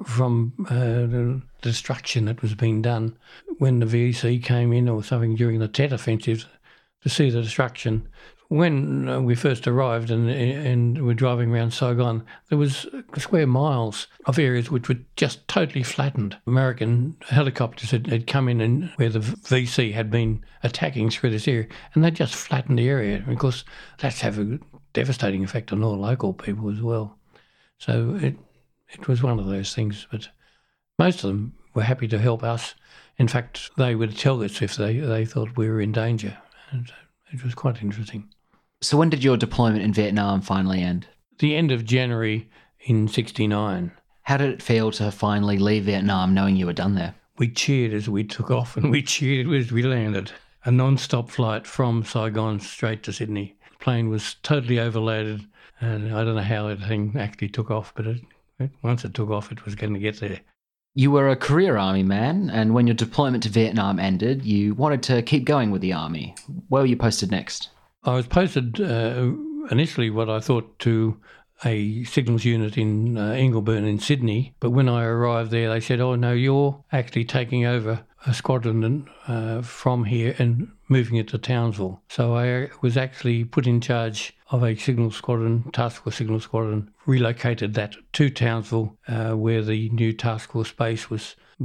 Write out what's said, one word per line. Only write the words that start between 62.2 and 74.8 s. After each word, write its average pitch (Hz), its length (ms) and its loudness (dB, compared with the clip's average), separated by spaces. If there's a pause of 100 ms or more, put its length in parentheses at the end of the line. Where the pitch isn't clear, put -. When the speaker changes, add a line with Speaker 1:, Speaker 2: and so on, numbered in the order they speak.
Speaker 2:
and 110 240 4
when 120 100 6
your 117 100 4
deployment 120 480 0
to 113 60 -2
Vietnam 104 500 2
ended, 104 460 0
you 104 300 2
wanted 139 280 0
to 120 200 2
keep 131 220 2
going 127 260 2
with 92 100 0
the 92 120 0
army. 80 420 -6 (340)
Where 135 140 4
were 135 40 4
you 123 80 4
posted 107 360 0
next? - 380 -6 (340)
Speaker 1:
I 127 100 2
was 123 140 0
posted, 139 520 0
uh, 123 540 0 (360)
initially 127 400 0
what 110 200 -2
I 110 100 -2
thought - 400 -2
to 113 400 2 (460)
a 107 400 -2
signals 120 400 0
unit 110 320 0
in, 110 400 0
uh, 104 140 -2
Ingleburn 113 540 2
in 104 140 0
Sydney, 120 640 0
but 120 80 0
when 131 180 4